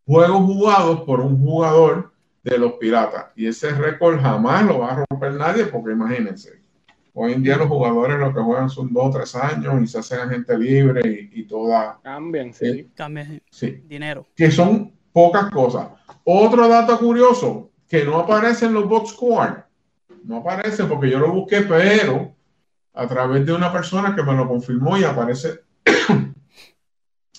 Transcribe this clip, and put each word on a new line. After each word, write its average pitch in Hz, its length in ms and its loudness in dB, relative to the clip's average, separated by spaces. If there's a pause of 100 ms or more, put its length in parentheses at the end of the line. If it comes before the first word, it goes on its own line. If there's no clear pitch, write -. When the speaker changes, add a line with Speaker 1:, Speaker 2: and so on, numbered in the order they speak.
Speaker 1:
juegos 170 360 4
jugados 190 640 2
por 127 180 -2
un 135 200 0
jugador 160 720 2 (300)
de 123 160 -2
los 120 160 0
Piratas. 113 520 -2 (100)
Y 113 100 -6
ese 117 260 -6
récord 151 480 0
jamás 131 440 2
lo 156 160 2
va 120 120 -4
a 135 160 -4
romper 139 260 -6
nadie, 185 320 -2
porque 110 260 -6
imagínense, 110 680 -6 (520)
hoy 120 220 -4
en 131 80 -2
día 135 140 2
los 151 120 0
jugadores 127 500 0
lo 135 160 -2
que 117 60 -4
juegan 127 300 -2
son 131 220 -8
dos 127 140 0
o 135 40 2
tres 131 260 -6
años 139 460 -2
y 113 40 0
se - 120 -8
hacen 123 220 -8
agente 123 360 -4
libre 120 760 0
y, 113 80 -12
y 107 40 -10
toda 110 580 -4
Speaker 2:
Cambian, 143 500 -10
sí. 120 140 -6
Speaker 1:
eh, 131 280 -6
Speaker 3:
Cambian, 147 460 -14 (100)
Speaker 1:
sí. - 380 -10
Speaker 3:
dinero. 147 460 -12
Speaker 1:
Que 160 160 6
son 185 420 2 (200)
pocas 175 380 4
cosas. 120 380 -2 (360)
Otro 226 440 4
dato 233 300 4
curioso 233 720 2 (180)
que 151 160 0
no 151 140 -2
aparece 226 480 0
en 226 80 0
los 202 140 0
box 214 220 0
score, 196 540 -2 (600)
no 113 140 -10
aparece 190 460 -4
porque 139 260 -2
yo 131 80 0
lo 160 140 2
busqué, 202 300 0
pero 175 680 2 (640)
a 123 120 -6
través 127 380 0
de 165 80 0
una 175 200 0
persona 190 420 -2
que 165 80 -2
me 139 120 0
lo 127 140 0
confirmó 123 500 -2
y 190 60 2
aparece. 123 580 -4 (220)
<clears throat> - 500 2 (1040)